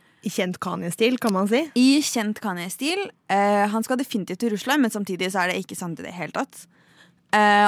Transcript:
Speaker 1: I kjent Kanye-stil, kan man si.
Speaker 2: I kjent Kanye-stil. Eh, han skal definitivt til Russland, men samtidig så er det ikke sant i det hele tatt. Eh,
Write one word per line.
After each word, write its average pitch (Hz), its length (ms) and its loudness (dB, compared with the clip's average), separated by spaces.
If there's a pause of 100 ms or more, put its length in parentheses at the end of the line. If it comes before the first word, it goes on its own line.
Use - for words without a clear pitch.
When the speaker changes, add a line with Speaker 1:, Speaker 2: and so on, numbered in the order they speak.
(220)
Speaker 1:
I 233 60 -6
kjent 180 320 -4
Kanye-stil, 185 580 -2
kan 220 140 0
man 190 160 0
si. 277 260 0
Speaker 2:
I 269 280 4
kjent 214 400 -4
Kanye-stil. 220 680 -6 (220)
Eh, 202 360 4
han 220 160 -2
skal 254 140 -2
definitivt 240 440 -4
til 233 100 0
Russland, 262 320 0
men 220 80 2
samtidig 190 420 -4
så 196 80 0
er 180 140 0
det 190 100 -4
ikke 196 140 -14
sant 170 200 -8
i - 40 -14
det - 100 -12
hele 170 200 -10
tatt. - 340 -8 (680)
Eh, 208 360 6